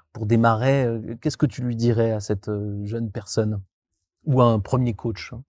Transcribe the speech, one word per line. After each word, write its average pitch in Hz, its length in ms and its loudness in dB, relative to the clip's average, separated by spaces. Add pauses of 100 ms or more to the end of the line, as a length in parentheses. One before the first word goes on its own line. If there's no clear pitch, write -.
(120)
pour 110 140 -8
démarrer. » 117 600 4
Euh, 117 360 -4
qu'est-ce 156 160 -4
que - 80 0
tu 127 180 -2
lui 120 120 -2
dirais 113 360 2
à 110 80 -2
cette, 104 300 -4
euh, 104 360 -6
jeune 110 260 -6
personne ? 107 500 -4 (640)
Ou 131 160 4
à 120 40 8
un 113 140 4
premier 123 340 0
coach, - 400 -8
hein, 117 160 -14